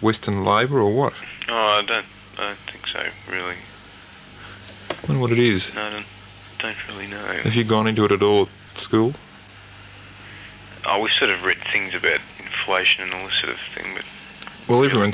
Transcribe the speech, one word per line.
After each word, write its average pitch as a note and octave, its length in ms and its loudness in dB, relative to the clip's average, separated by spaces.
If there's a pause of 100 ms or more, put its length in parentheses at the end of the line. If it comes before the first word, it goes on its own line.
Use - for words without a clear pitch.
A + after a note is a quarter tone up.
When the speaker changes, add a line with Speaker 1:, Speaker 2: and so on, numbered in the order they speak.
Speaker 1:
Western G#2+ 420 2
labour, A#2+ 360 4
or G#2 120 4
what? C3 200 2 (360)
Speaker 2:
Oh, A#2+ 60 -2
I G#2+ 320 4
don't, G#2+ 200 -2 (300)
I - 120 -8
don't G2+ 100 -10 (120)
think - 180 -14
so, - 180 -6 (240)
really. F2+ 260 -6 (1300)
Speaker 1:
I - 160 -8
wonder C#3+ 160 2
what A#2+ 100 2
it A#2 60 2
is. A2 360 4
Speaker 2:
No, G#2 120 -4
I G#2+ 40 -6
don't, G#2 160 -10 (520)
don't A2 180 -6 (120)
really G2+ 180 -10
know. G2+ 120 -10 (240)
Speaker 1:
Have A2 120 0
you A#2 100 4
gone A2 240 2
into G#2+ 160 2
it G2+ 80 6
at G2+ 100 4
all G2+ 260 6 (240)
at - 60 -16
school? A2+ 360 2 (1700)
Speaker 2:
Oh, G2 140 2
we A2 100 0
sort - 200 2
of F2+ 120 -2
read F#2 160 0 (140)
things G2 220 -2
about E2+ 260 0 (180)
inflation - 640 0
and F#2 100 -6
all F#2 120 -8
this F#2+ 140 -4
sort - 120 -2
of - 60 -8 (160)
thing, F#2+ 220 -8
but - 80 -10 (640)
Speaker 1:
Well, B2 160 6
everyone, A#2+ 300 4